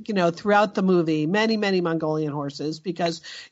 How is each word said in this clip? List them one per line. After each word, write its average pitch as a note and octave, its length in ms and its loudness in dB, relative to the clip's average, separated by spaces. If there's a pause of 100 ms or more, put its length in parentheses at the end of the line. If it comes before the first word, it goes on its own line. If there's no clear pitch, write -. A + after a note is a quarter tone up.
you G#3+ 80 -4
know, F3 180 4
throughout G#3 420 2
the G#3 80 0
movie, D#3+ 460 2
many, A3 280 2
many G3 240 0
Mongolian D#3 520 -2
horses, D3 480 -6
because E3+ 420 -4 (300)